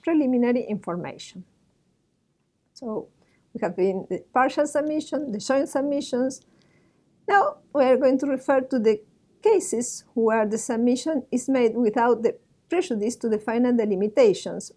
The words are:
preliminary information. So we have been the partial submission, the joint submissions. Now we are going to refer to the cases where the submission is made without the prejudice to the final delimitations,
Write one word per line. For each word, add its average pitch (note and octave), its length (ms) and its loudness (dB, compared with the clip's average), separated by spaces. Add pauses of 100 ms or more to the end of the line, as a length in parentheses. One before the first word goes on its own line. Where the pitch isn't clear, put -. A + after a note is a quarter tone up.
preliminary B3+ 600 2
information. F3+ 840 -10 (1300)
So - 360 -10 (440)
we A#3 80 -12
have G#3 160 -4
been F#3+ 320 0
the F3+ 240 -8
partial C4 340 2
submission, D4+ 640 -4
the G#3 80 -6
joint C4+ 300 -2
submissions. C4+ 720 -4 (880)
Now G#4 300 2 (160)
we C#4+ 100 4
are B3+ 140 4
going C4+ 220 4
to C#4+ 60 -4
refer C#4 360 0
to C4 160 -4
the G#3+ 240 2 (400)
cases E4 640 0 (100)
where A3 320 2
the G#3 100 -4
submission B3 720 -2
is B3 200 -2
made B3 240 2
without A#3 480 2
the A3 140 0 (340)
prejudice A#3+ 460 -2
to A#3 120 -6
the G#3+ 100 0
final A#3+ 340 0
delimitations, G#3+ 1040 0